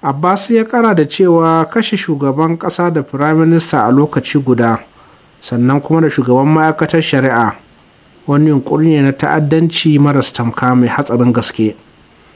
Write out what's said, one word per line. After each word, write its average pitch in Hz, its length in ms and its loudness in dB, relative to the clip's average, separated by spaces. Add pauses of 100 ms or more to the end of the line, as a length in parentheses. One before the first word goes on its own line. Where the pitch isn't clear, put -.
Abbas 175 480 -2
ya 226 140 2
kara 220 320 0
da 160 80 2
cewa 165 640 2
kashe 226 300 -4
shugaban 151 600 -2
kasa 170 340 -4
da 156 120 -2
firaminista 160 800 0
a 110 80 2
lokaci 143 480 0
guda, 117 400 0 (600)
sannan 127 400 0
kuma 160 200 0
da 165 60 2
shugaban 131 400 2
ma'aikatar 156 560 0
shari'a, 123 520 0 (720)
wani 147 220 2
yunkuri 151 460 0
ne 147 60 2
na 135 100 2
ta'addanci 156 880 0
maras 143 320 0
tamka 123 440 -2
mai 123 120 2
hatsarin 120 480 0
gaske. 110 400 -2 (600)